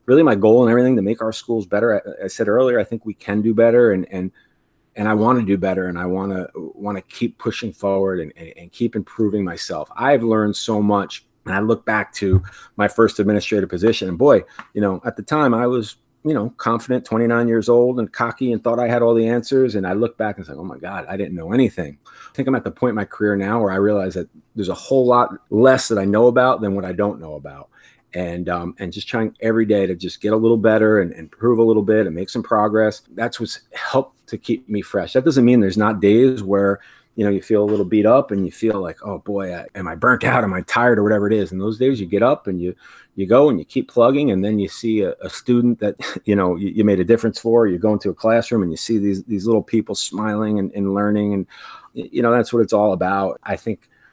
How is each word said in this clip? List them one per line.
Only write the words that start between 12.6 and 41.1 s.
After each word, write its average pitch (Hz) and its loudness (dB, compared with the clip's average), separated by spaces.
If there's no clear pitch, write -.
my 104 2
first 110 2
administrative 104 0
position, 95 -2
and 87 -6
boy, 127 4
you 104 -2
know, 95 0
at 117 -6
the 107 -12
time 147 0
I 120 0
was, 120 -4
you 156 -2
know, 113 -2
confident, 117 -2
twenty-nine 117 0
years 113 0
old 123 2
and 107 -6
cocky 120 -4
and 110 -4
thought 117 0
I 120 0
had 120 0
all 117 4
the 113 2
answers. 120 0
And 95 -4
I 92 -4
look 113 -4
back 107 -4
and 92 -12
say, 73 -16
"Oh 73 -14
my 69 -14
God, 90 -12
I 95 -10
didn't 90 -6
know 85 -8
anything." 95 0
I - -20
think 127 -6
I'm 131 0
at 113 -4
the 104 -8
point - -2
in 107 -4
my 101 -4
career 104 -2
now 104 -2
where 101 2
I 92 -4
realize 98 0
that 85 -8
there's 95 -6
a 90 -4
whole 131 0
lot 123 2
less 127 4
that 107 0
I 98 0
know 104 4
about 123 4
than 101 -2
what 98 -4
I 92 -8
don't 101 -2
know 78 -14
about. 69 -18
And, 87 -6
um, 87 -6
and 90 -10
just - -12
trying 110 -4
every 113 0
day 104 2
to 92 -2
just 87 -10
get 104 -2
a 110 4
little 113 4
better 110 4
and, 87 -2
and - -16
improve 113 -2
a 113 6
little 110 4
bit 107 2
and 80 -6
make 92 -8
some 117 -6
progress. 107 0
That's 113 -6
what's 110 -8
helped - -4
to 107 -8
keep - -6
me 104 -4
fresh. 90 -6
That 131 2
doesn't 131 4
mean 123 6
there's 98 0
not 107 0
days 117 4
where, 98 0
you 110 -2
know, 101 2
you 98 0
feel 107 2
a - 0
little 104 0
beat 104 2
up 123 4
and 98 -2
you 87 -6
feel 107 -4
like, 85 -10
"Oh 98 -8
boy, 98 -6
I, 87 -12
am 92 -10
I 80 -8
burnt 120 2
out? 123 2
Am 95 -2
I 92 -4
tired?" 117 2
or 104 2
whatever 104 2